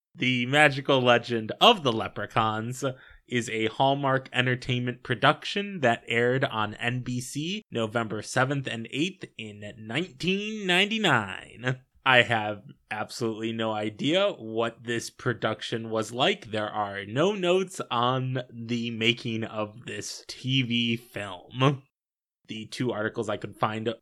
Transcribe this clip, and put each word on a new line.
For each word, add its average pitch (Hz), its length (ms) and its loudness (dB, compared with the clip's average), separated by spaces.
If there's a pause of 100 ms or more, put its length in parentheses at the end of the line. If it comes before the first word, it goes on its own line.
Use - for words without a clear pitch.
(160)
The 123 320 2
magical 139 540 4
legend 120 600 4
of 202 220 8
the 123 100 4
leprechauns 110 920 -2 (440)
is 120 220 -2
a 110 180 0
Hallmark 135 680 2
Entertainment 123 680 0
production 175 760 0
that 117 280 4
aired 123 360 2
on 107 300 -2
N 120 280 -2
B 123 200 -4
C 170 500 -6
November 110 500 -2
seventh 131 460 0
and 113 240 -6
eighth 185 320 -2 (140)
in 104 260 -14 (160)
nineteen 185 880 -4
ninety-nine. 143 1120 0 (260)
I 127 180 10
have 107 400 -2 (280)
absolutely 113 600 -4
no 113 180 -2
idea 135 600 0
what 113 520 -4
this 113 260 -4
production 113 800 -4
was 110 220 -2
like. 139 400 0
There 107 180 -2
are 101 360 -4
no 139 260 2
notes 185 480 0 (100)
on 127 520 0 (120)
the 117 380 -4
making 113 540 0
of 107 400 -6
this - 420 -10
T 131 360 0
V 117 340 0
film. 110 840 -2 (680)
The 110 160 -10
two 120 260 -2
articles 107 380 -2
I 104 80 -2
could 101 180 -12
find 110 460 -2